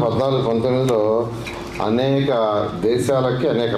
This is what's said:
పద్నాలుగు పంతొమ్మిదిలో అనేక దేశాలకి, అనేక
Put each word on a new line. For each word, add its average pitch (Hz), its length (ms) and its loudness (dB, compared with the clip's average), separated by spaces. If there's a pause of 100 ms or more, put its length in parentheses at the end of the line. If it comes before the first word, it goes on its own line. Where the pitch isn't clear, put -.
పద్నాలుగు 127 460 0
పంతొమ్మిదిలో 123 520 2 (840)
అనేక 135 420 2 (560)
దేశాలకి, 127 680 0
అనేక 113 240 0